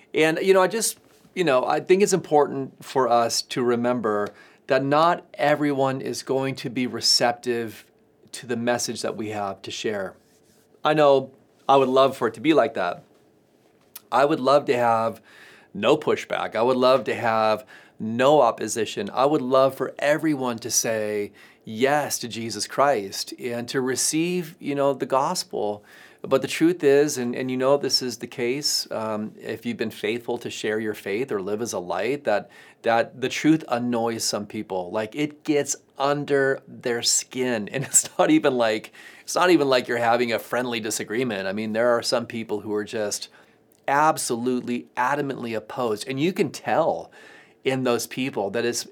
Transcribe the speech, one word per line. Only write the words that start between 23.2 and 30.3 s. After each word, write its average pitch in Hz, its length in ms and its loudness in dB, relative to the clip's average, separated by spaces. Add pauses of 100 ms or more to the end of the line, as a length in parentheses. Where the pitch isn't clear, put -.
and 120 300 -6
to 139 120 -2
receive, 156 760 -2
you 143 160 -4
know, 139 180 2
the 127 140 -4
gospel. 131 800 -2 (380)
But 135 200 0
the 135 60 -6
truth 165 340 0
is, 143 360 4
and, 120 180 -4
and 131 140 -4
you 127 60 -2
know 135 200 4
this 139 260 0
is 123 160 -6
the 120 80 -8
case, 135 640 -4
um, 110 480 -4
if 113 260 -10
you've 117 120 -4
been 110 140 -4
faithful 120 480 -4